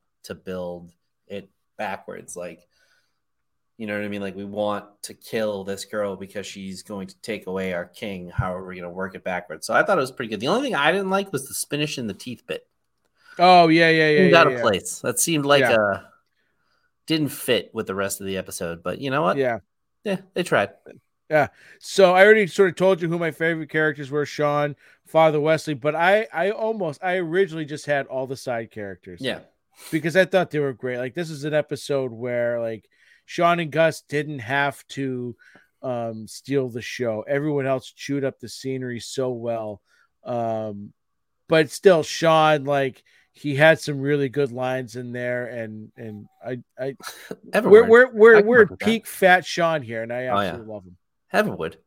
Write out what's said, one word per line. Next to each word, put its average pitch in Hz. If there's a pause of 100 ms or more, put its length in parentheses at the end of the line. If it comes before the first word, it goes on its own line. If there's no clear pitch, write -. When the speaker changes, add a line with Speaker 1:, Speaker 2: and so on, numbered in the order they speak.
(240)
Speaker 1:
to 101
build 87 (340)
it 98 (260)
backwards. 95
Like, 87 (1120)
you 113
know 104
what 104
I 104
mean? 101
Like, 95
we 101
want 101 (200)
to 104
kill 107
this 98
girl 101
because 95
she's 95
going 98
to -
take 107
away 95
our 87
king. 92
How 92
are 92
we 90
gonna 87
work 92
it -
backwards? 87
So 110
I 135
thought 190
it 143
was 127
pretty 117
good. 107
The 123
only 220
thing 196
I 147
didn't 190
like 196
was 131
the 101
spinach 151
in 120
the 98
teeth -
bit. - (720)
Speaker 2:
Oh, 175
yeah, 165
yeah, 160
yeah, 151
Speaker 1:
Seemed 143
Speaker 2:
yeah, 165
Speaker 1:
out 160
of 139
Speaker 2:
yeah. 123
Speaker 1:
place. 107
That 123
seemed 151
like 143
Speaker 2:
Yeah. 120
Speaker 1:
a, 101 (1040)
didn't 156
fit -
with 110
the 95
rest 98
of 98
the 95
episode, 90
but 92
you 135
know 139
what? 180
Speaker 2:
Yeah. 123 (460)
Speaker 1:
Yeah, 190 (140)
they 185
tried. 117 (600)
Speaker 2:
Yeah. 151 (300)
So 185
I 185
already 214
sort 190
of -
told 185
you 170
who 170
my 165
favorite 160
characters 151
were, 147
Sean, 147 (300)
Father 160
Wesley, 156
but 143
I, 196
I 175
almost, 220
I 185
originally 165
just 143
had 143
all 131
the 127
side 117
characters. 95
Speaker 1:
Yeah. 107 (500)
Speaker 2:
Because 156
I 185
thought 185
they 151
were 139
great. 123
Like, 123
this 170
is 143
an 151
episode 139
where, 120
like, 113 (360)
Sean 170
and 156
Gus 156
didn't 147
have 139
to, 127 (460)
um, 117
steal 131
the 117
show. 110
Everyone 143
else 131
chewed 139
up 131
the 117
scenery 127
so 131
well. 113 (440)
Um, 110 (560)
but 160
still, 175
Sean, 156
like, 139 (320)
he 147
had 156
some 147
really 139
good 127
lines 127
in 123
there, 123
and, 110
and 107 (180)
I, 123 (200)
I, 135 (260)
Speaker 1:
<laughs> -
Everwood. 214
Speaker 2:
we're, 214
we're, 240
we're, 220
Speaker 1:
I 208
can 208
Speaker 2:
we're 240
Speaker 1:
work 208
with 95
that. -
Speaker 2:
peak 220
fat 180
Sean 165
here, 113
and 117
I 127
Speaker 1:
Oh, 127
yeah. 101 (100)
Speaker 2:
absolutely 107
love 98
him. 90 (360)
Speaker 1:
Everwood. 104 (100)